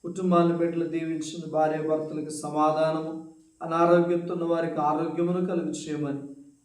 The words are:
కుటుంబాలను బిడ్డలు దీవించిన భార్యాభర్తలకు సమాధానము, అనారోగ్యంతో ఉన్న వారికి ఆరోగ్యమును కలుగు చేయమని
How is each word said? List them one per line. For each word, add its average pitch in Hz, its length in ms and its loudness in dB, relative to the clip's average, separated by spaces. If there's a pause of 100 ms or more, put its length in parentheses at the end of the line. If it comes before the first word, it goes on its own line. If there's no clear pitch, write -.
కుటుంబాలను 170 540 4
బిడ్డలు 170 300 0
దీవించిన 160 640 -6
భార్యాభర్తలకు 156 800 0
సమాధానము, 156 1040 -2 (320)
అనారోగ్యంతో 170 680 2
ఉన్న 170 200 -2
వారికి 160 260 -2 (100)
ఆరోగ్యమును 170 560 0
కలుగు 160 280 -2 (100)
చేయమని 147 400 -4 (420)